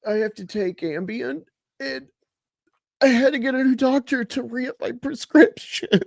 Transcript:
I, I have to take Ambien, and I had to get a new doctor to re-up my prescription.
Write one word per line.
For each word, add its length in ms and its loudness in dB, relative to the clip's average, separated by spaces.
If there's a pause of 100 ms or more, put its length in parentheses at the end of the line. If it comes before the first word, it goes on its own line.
I, 60 -4
I 40 -2
have 180 -2
to 120 -16
take 340 -6
Ambien, 640 -8 (360)
and 260 -10 (920)
I 80 6
had 240 4
to 60 -4
get 160 -2
a 80 0
new 140 2
doctor 480 0
to 180 -6
re-up 380 -8
my 120 -4
prescription. 960 2 (180)